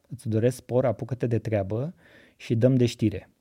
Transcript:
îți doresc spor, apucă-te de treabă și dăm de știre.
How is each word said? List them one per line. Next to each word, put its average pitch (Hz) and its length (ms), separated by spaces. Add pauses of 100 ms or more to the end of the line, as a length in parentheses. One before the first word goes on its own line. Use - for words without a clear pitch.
îți - 200
doresc 110 260
spor, 123 300
apucă-te 120 420
de 113 120
treabă 107 540 (420)
și - 200
dăm 127 200
de 120 100
știre. 107 440 (120)